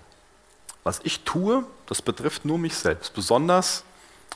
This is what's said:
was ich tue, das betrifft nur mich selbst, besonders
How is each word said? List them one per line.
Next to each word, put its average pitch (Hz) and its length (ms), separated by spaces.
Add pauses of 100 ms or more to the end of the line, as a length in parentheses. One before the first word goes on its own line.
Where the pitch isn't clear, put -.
(840)
was - 200
ich - 200
tue, 226 420 (180)
das - 180
betrifft - 440
nur 156 120
mich 165 180
selbst, - 360
besonders 160 720 (520)